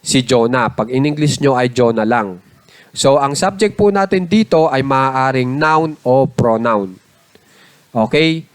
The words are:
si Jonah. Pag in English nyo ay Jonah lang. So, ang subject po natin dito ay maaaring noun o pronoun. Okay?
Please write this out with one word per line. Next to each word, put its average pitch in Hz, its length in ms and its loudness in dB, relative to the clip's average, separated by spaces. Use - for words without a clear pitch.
si - 160 0
Jonah. 123 480 2
Pag 113 240 -6
in 131 160 0
English 147 320 -2
nyo 135 160 0
ay 123 160 0
Jonah 117 320 0
lang. 107 400 -2
So, 139 240 2
ang 143 160 0
subject 196 480 -2
po 208 160 2
natin 190 320 -2
dito 175 400 2
ay 135 160 -2
maaaring 131 720 0
noun 156 480 0
o 131 240 2
pronoun. 110 720 -2
Okay? 156 480 0